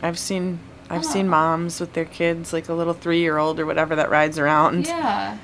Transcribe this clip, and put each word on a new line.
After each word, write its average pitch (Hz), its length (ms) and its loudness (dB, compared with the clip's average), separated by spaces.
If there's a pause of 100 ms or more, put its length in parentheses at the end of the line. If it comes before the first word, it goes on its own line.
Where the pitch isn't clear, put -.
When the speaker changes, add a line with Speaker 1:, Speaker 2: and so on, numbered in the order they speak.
Speaker 1:
I've 170 160 -4
seen, 185 400 -4 (320)
I've 170 160 -4
Speaker 2:
Oh. 311 40 -4
Speaker 1:
seen 190 200 0
moms 165 500 2
with 175 140 -8
their 165 100 -2
kids, 170 480 -2
like, 165 160 -4
a 165 60 -4
little 170 180 0
three-year-old 165 640 0
or 160 60 -2
whatever 156 320 0
that 151 140 2
rides 156 280 2
around 156 480 4
Speaker 2:
Yeah. 214 580 -2